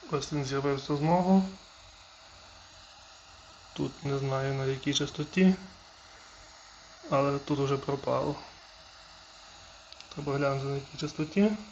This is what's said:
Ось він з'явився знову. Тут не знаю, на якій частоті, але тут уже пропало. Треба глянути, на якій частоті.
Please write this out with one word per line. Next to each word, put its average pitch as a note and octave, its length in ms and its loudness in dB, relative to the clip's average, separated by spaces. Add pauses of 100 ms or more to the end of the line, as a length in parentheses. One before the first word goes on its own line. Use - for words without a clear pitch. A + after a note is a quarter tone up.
(140)
Ось C3+ 180 -4
він D3 120 0
з'явився C#3 500 0
знову. F3+ 480 4 (2250)
Тут C#3+ 320 -6
не C#3 120 -2
знаю, C3+ 360 0
на C3+ 120 -2
якій C3+ 280 -2
частоті, E3 640 2 (1500)
але C#3 300 2
тут C#3+ 200 -2
уже C#3 180 2
пропало. C3+ 580 -2 (1800)
Треба D3 200 -4
глянути, C#3 320 0
на C#3 100 -2
якій C#3 220 -8
частоті. D#3 540 2 (200)